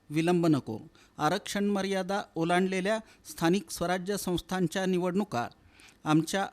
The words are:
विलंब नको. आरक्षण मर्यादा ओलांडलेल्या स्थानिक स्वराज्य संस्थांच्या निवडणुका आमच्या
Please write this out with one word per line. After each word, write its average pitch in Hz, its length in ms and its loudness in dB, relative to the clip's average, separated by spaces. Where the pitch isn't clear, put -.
विलंब 170 360 2
नको. 123 320 0
आरक्षण 185 460 -2
मर्यादा 196 580 -2
ओलांडलेल्या 185 600 2
स्थानिक 175 400 0
स्वराज्य 180 460 -4
संस्थांच्या 185 680 -2
निवडणुका 180 640 0
आमच्या 160 480 2